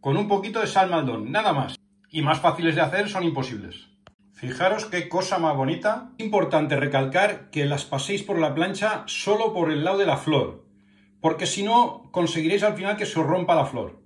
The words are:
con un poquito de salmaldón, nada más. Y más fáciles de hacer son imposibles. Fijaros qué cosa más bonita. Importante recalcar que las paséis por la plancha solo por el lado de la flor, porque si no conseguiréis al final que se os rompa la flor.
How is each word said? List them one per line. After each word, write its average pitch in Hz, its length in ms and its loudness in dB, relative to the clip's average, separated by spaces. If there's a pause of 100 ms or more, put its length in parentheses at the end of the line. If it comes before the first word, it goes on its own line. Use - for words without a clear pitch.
con 139 160 0
un 202 100 0
poquito 202 320 0
de 208 80 0
salmaldón, 151 640 0
nada 208 220 2
más. 139 220 -2 (340)
Y 156 120 -4
más 156 180 2
fáciles 165 360 2
de 170 60 2
hacer 190 280 0
son 185 140 -4
imposibles. 123 640 -6 (440)
Fijaros 180 540 -2
qué 175 240 -6
cosa 185 300 -2
más 156 160 2
bonita. 170 640 -2
Importante 165 560 0
recalcar 139 760 0
que 147 160 -2
las 139 200 -2
paséis 185 360 -4
por 185 160 -2
la 151 160 2
plancha 196 540 -2
solo 214 460 0
por 160 180 0
el 147 120 -2
lado 190 140 2
de 196 80 4
la 139 120 2
flor, - 480 -2 (560)
porque 160 260 0
si 196 160 -2
no 233 480 2
conseguiréis 170 500 0
al 214 140 2
final 202 220 -2
que 208 100 -4
se 165 120 -2
os 147 60 2
rompa 180 300 2
la 143 100 4
flor. - 400 -8